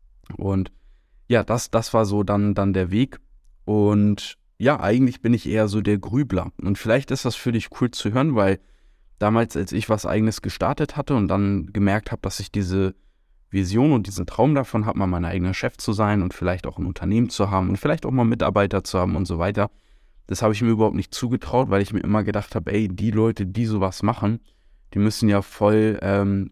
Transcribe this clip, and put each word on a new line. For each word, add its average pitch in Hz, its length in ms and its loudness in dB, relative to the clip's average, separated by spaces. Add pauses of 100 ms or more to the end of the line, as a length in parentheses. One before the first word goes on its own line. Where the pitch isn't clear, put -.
(360)
Und 95 340 -2 (580)
ja, 113 160 4
das, - 260 -2
das 113 240 0
war 110 100 4
so 101 200 0
dann, 101 300 0
dann 98 200 0
der 92 160 0
Weg. 117 300 0 (440)
Und 104 720 2 (220)
ja, 135 200 2
eigentlich 123 440 2
bin 113 100 2
ich - 160 0
eher 107 200 2
so 104 120 0
der 101 160 2
Grübler. 98 640 -2
Und 98 160 -2
vielleicht 127 340 0
ist 131 140 -2
das 120 120 -2
für 120 160 -2
dich 113 160 -2 (120)
cool 123 100 2
zu - 220 -4
hören, 135 220 2
weil 98 260 2 (580)
damals, 113 380 2
als 92 160 -4
ich 107 160 -2
was 107 180 0
Eigenes 110 360 0
gestartet 127 540 -4
hatte - 180 -2
und 104 140 2
dann 98 440 0
gemerkt 101 400 0
hab, - 100 -8
dass - 180 -6
ich - 120 -12
diese 95 420 0 (560)
Vision 101 420 2
und 107 140 2
diesen 98 200 -6
Traum 139 280 2
davon 117 320 -2
hab, 110 100 -2
mal 98 100 0
mein 87 180 0
eigener 90 300 -2
Chef - 220 -4
zu - 160 -4
sein 104 300 2
und 87 120 -4
vielleicht 87 320 -4
auch - 120 -10
ein 73 80 -4
Unternehmen 107 440 0
zu 101 200 0
haben 95 200 0
und 95 60 0
vielleicht 151 280 -2
auch - 60 -4
mal 127 140 2
Mitarbeiter 101 600 2
zu - 140 -2
haben - 180 0
und 92 100 0
so 85 120 -4
weiter, 101 320 0 (560)
das - 160 -4
hab 110 100 4
ich 107 100 -2
mir 117 80 4
überhaupt 107 260 2
nicht - 180 -4
zugetraut, 123 560 -2
weil 98 100 2
ich 98 120 -2
mir 104 80 0
immer 104 240 0
gedacht 101 300 -4
hab, 87 140 -4
ey, 104 200 0
die 95 240 -2
Leute, 110 340 2
die 107 200 -2
sowas 95 360 -2
machen, 107 380 0 (520)
die 98 60 -2
müssen 107 300 2
ja 101 140 4
voll, 107 600 2
ähm, 98 500 0